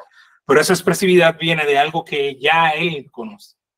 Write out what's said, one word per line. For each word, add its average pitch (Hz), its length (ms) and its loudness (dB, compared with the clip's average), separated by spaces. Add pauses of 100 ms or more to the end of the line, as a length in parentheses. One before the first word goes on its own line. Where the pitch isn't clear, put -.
(460)
Pero 139 160 4
esa 170 120 0
expresividad 175 640 2
viene 165 280 -2
de 143 120 2
algo 160 280 -2
que 139 340 -6
ya 160 300 2
él 156 420 -6
conoce, - 460 -18 (200)